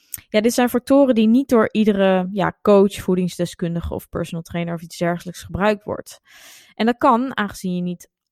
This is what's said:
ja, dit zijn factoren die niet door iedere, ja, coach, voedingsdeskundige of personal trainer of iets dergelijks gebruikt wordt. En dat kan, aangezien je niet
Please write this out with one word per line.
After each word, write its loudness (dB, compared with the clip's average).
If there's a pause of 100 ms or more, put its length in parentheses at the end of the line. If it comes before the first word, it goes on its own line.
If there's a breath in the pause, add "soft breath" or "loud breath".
(300 loud breath)
ja, 0
dit 2
zijn 2
factoren 4
die 4
niet 2
door 4
iedere, 2
ja, -4
coach, 6
voedingsdeskundige -4
of -10
personal -8
trainer -8
of -8
iets -18
dergelijks -6
gebruikt -2
wordt. -12 (540 loud breath)
En -4
dat 0
kan, 0
aangezien -6
je -4
niet -8 (200)